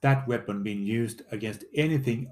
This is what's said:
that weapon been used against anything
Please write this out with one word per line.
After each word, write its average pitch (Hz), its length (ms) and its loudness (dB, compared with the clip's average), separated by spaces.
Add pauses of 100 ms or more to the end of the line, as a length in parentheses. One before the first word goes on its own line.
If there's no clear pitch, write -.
that 135 260 4
weapon 107 360 -2
been 101 240 -2
used 113 340 -2 (100)
against 107 440 -6
anything 139 580 2